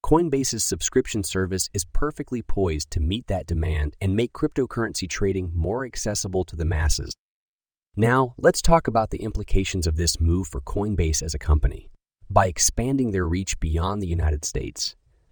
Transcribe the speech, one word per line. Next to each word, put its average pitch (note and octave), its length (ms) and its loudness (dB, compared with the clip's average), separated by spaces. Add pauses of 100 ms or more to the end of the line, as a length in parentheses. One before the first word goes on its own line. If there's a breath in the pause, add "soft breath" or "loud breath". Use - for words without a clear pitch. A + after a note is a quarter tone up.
Coinbase's C#3 580 2
subscription - 600 -2
service F#2+ 500 -2
is G2 120 -4
perfectly D3 580 -2
poised E2 480 0
to E2+ 80 -4
meet F#2 260 -2
that F#2 220 -4
demand D#2+ 520 0
and G2 160 0
make A#2 180 0
cryptocurrency A#2 760 -2
trading F#2 460 -2
more F#2 280 0
accessible G2+ 600 -4
to - 120 -8
the D#2+ 100 -4
masses. D2+ 500 0 (800)
Now, B2 420 2
let's E3+ 240 2
talk E3 260 6
about A2+ 220 0
the - 140 -8
implications G2 640 0
of D#2 80 0
this E2 240 -2
move F2 280 2
for C2 140 -8
Coinbase F#2 600 0
as D#2 100 -6
a - 60 -6
company. - 480 2 (460)
By G2 140 6
expanding B2 640 0
their F#2 160 0
reach F#2 320 -2
beyond E2+ 420 0
the F#2 60 -4
United D#2 380 0
States, - 500 -6 (360)